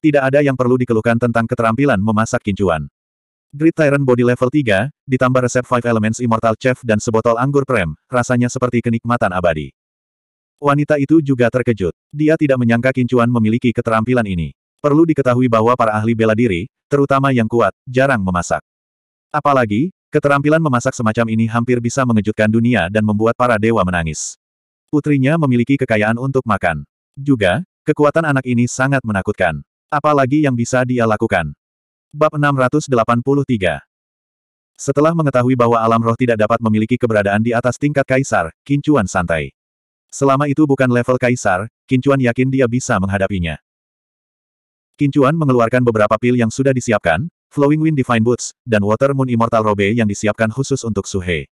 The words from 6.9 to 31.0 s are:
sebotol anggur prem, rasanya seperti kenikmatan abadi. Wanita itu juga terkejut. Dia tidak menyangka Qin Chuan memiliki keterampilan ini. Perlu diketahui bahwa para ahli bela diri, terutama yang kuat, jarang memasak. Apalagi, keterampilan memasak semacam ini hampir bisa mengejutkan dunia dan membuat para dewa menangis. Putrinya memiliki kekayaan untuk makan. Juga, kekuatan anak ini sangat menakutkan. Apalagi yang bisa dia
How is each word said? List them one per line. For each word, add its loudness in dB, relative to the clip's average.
sebotol 0
anggur 0
prem, -2
rasanya 0
seperti -2
kenikmatan -2
abadi. -4
Wanita 0
itu 2
juga 0
terkejut. -2
Dia 0
tidak 0
menyangka 2
Qin 0
Chuan 2
memiliki 0
keterampilan -2
ini. -6
Perlu 4
diketahui 2
bahwa 2
para 0
ahli 0
bela 2
diri, -2
terutama 2
yang 2
kuat, 2
jarang 0
memasak. -2
Apalagi, 0
keterampilan 2
memasak 0
semacam -2
ini 0
hampir 0
bisa -2
mengejutkan 0
dunia 0
dan 0
membuat 0
para 2
dewa 0
menangis. -6
Putrinya 0
memiliki 2
kekayaan 0
untuk -2
makan. -2
Juga, 0
kekuatan 2
anak 0
ini 0
sangat 0
menakutkan. -2
Apalagi 0
yang 0
bisa 0
dia 0